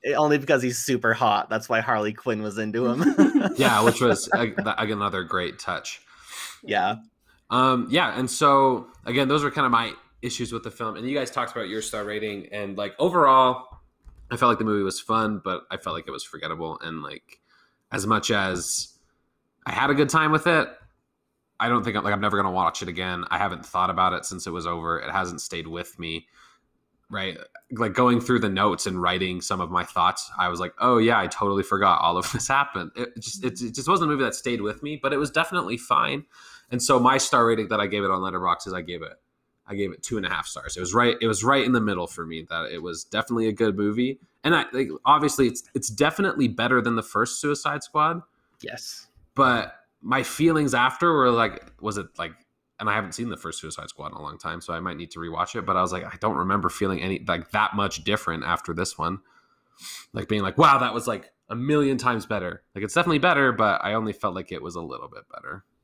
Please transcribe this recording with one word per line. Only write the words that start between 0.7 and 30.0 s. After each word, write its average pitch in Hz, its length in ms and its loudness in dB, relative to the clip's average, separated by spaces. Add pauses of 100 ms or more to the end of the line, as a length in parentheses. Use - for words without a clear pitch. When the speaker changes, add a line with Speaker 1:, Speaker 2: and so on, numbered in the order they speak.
Speaker 1:
super 120 360 2
hot. 104 340 2
That's 110 200 -4
why 113 120 2
Harley 107 320 0
Quinn 110 300 -4
was 104 160 -6
into 110 280 -2
him. 123 180 0 (140)
<laughs> - 380 4
Speaker 2:
Yeah, 123 260 4
which 117 180 4
was 123 340 2
a, 113 160 0
the, 104 300 -4
another 101 440 -2
great 90 340 -4
touch. - 420 -8 (640)
Speaker 1:
Yeah. 190 340 0 (540)
Speaker 2:
Um, 127 400 4
yeah, 135 280 2
and 127 120 -2
so, 135 560 4 (180)
again, 131 240 2
those 147 160 2
were 139 60 0
kinda 139 180 0
my 117 240 2 (300)
issues 117 300 -4
with 113 100 -6
the 113 80 -10
film. 110 260 -6
And 117 120 -6
you 139 80 -4
guys 127 140 -2
talked 120 220 -4
about 110 160 -6
your 107 140 -6
star 107 220 -6
rating. 104 480 -6
And, 101 260 -6
like, 101 220 -6
overall, 135 640 6 (640)
I 120 60 -6
felt 123 140 4
like 107 80 4
the 110 60 0
movie 104 200 2
was 95 160 -2
fun, 110 440 -2
but 92 260 -4
I 95 60 -6
felt 85 180 -6
like 82 120 -8
it 67 60 -12
was 65 120 -10
forgettable. 80 560 -8
And, 80 220 -10
like, - 380 -16 (500)
as 101 160 -4
much 107 240 2
as 95 680 -2 (680)
I - 60 -6
had 135 180 0
a 143 40 4
good 143 140 4
time 151 240 2
with 156 140 2
it, 160 220 2 (920)
I 117 80 0
don't 120 160 2
think, 104 180 -2
like, 101 120 2
I'm 98 60 -2
never 104 160 2
gonna 95 160 2
watch 90 280 2
it 90 80 -6
again. 90 420 -4
I 85 80 0
haven't 87 280 -2
thought 92 240 0
about 92 240 2
it 82 100 -6
since 92 220 -8
it 92 40 -6
was 85 160 -6
over. 85 340 -2
It 73 100 -8
hasn't 90 300 -4
stayed 82 260 -8
with 85 320 -10
me, 82 280 -8 (840)
right? 95 260 -6 (360)
Like, 110 220 -2
going 123 260 4
through 120 200 2
the 107 80 0
notes 95 380 0
and 92 140 -4
writing 90 400 0
some 92 200 -4
of 82 100 -4
my 87 140 0
thoughts, - 540 0